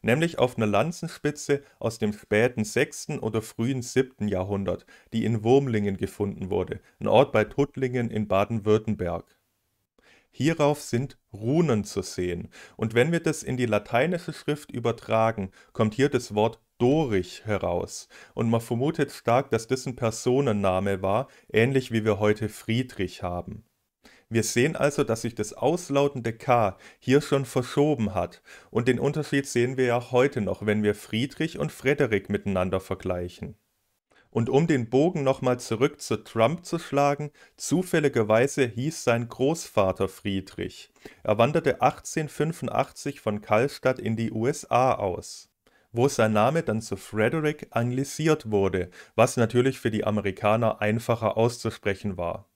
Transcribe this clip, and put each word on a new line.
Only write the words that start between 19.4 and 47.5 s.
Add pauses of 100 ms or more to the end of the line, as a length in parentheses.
dass
das
ein
Personenname
war, (240)
ähnlich
wie
wir
heute
Friedrich
haben. (680)
Wir
sehen
also,
dass
sich
das
auslautende
K (200)
hier
schon
verschoben
hat, (300)
und
den
Unterschied
sehen
wir
ja
heute
noch,
wenn
wir
Friedrich
und
Frederik
miteinander
vergleichen. (800)
Und
um
den
Bogen
nochmal
zurück
zu
Trump
zu
schlagen, (280)
zufälligerweise
hieß
sein
Großvater
Friedrich. (320)
Er
wanderte
achtzehnhundertfünfundachtzig
von
Kallstadt
in
die
U
S
A
aus, (400)
wo
sein
Name
dann
zu
Frederick